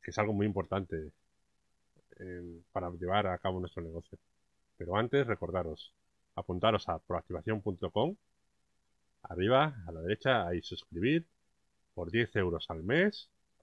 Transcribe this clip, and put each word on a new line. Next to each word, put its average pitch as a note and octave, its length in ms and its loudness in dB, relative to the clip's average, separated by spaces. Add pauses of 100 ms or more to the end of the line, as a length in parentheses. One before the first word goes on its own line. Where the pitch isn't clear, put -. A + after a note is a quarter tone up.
que - 80 -12
es - 80 -10
algo G#2+ 160 2
muy G2+ 140 4
importante, F2+ 640 -2 (1040)
eh, F2 440 -12 (100)
para F2+ 180 -2
llevar F2+ 380 0
a F2+ 100 0
cabo F#2 220 -2
nuestro F2 240 -6
negocio. E2 340 -10 (580)
Pero F2 200 -2
antes, B2 320 4
recordaros, F2 640 -2 (400)
apuntaros G2 560 2
a E2 80 0
proactivación F2+ 640 -2
punto F2+ 300 -4
com, C#3+ 240 2 (1040)
arriba, A#2+ 640 2
a E2 60 -8
la D#2+ 100 -8
derecha, G#2 460 2
hay F2 160 0
suscribir A#2+ 640 -2 (680)
por F2 160 -8
diez A2+ 260 0
euros F2+ 360 0
al D#2+ 100 -8
mes D#3+ 480 2 (340)